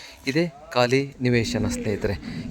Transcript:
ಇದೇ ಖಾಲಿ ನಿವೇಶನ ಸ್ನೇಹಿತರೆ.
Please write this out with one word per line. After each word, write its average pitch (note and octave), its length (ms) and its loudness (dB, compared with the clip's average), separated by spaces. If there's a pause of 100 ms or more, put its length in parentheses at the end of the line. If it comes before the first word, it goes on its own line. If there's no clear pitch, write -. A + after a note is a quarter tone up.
(280)
ಇದೇ E3 260 0 (200)
ಖಾಲಿ C3 480 2
ನಿವೇಶನ A#2+ 460 2
ಸ್ನೇಹಿತರೆ. G#2 460 -2 (380)